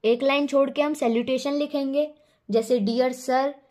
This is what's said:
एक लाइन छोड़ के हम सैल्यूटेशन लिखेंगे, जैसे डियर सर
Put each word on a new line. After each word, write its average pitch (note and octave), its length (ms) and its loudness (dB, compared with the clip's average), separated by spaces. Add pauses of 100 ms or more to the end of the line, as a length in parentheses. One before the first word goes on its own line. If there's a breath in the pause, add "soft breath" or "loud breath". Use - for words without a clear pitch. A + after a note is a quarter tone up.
एक A#3+ 200 2
लाइन C#4 240 2
छोड़ C4+ 220 2
के C#4+ 120 -4
हम D4 120 0
सैल्यूटेशन C4 600 0
लिखेंगे, C#4+ 600 -2 (360 soft breath)
जैसे A3+ 300 2
डियर A#3+ 340 0
सर C4 400 -2 (180)